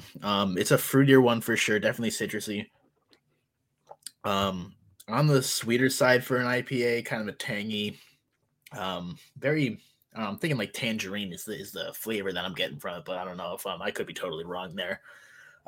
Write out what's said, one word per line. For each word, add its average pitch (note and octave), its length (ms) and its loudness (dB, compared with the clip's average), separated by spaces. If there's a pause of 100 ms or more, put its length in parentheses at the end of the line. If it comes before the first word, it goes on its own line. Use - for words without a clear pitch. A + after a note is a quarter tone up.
(240)
Um, G2+ 340 2
it's G#2 140 2
a C3+ 60 6
fruitier C3+ 440 8
one A#2 200 6
for A2+ 160 0
sure, G#2+ 220 2
definitely G#2+ 320 0
citrusy. G#2 560 -4 (1600)
Um, G2 500 0 (340)
on C3 200 4
the C#3 160 6
sweeter B2 460 2
side B2+ 340 6
for B2+ 140 0
an B2 100 2
I B2 140 0
P B2 220 -2
A, A#2+ 180 2
kind A2+ 200 -4
of G#2 60 -4
a G2 100 -8
tangy, G#2 600 -4 (760)
um, F2+ 400 -6 (200)
very, C3+ 420 0 (340)
I - 40 -12
don't A2+ 60 -4
know, G#2 80 -2
I'm G#2 60 -8
thinking, D3+ 200 0
like, G#2 160 -4
tangerine G#2 580 -4
is - 140 -12
the, G#2+ 80 -8
is G2 180 -10
the E2+ 220 -8
flavor G2+ 400 -4
that F2 120 -4
I'm F#2+ 100 -6
getting D2 240 -2
from F2 200 -8
it, D#2 60 -16
but F#2 120 -6
I F#2 80 -6
don't F2+ 120 -10
know F2 160 -6
if, - 140 -8
um, F#2 140 -6
I G#2 100 -4
could G2 160 -6
be F2+ 60 -12
totally E2 320 -8
wrong F2+ 300 -8
there. F#2 260 -6 (680)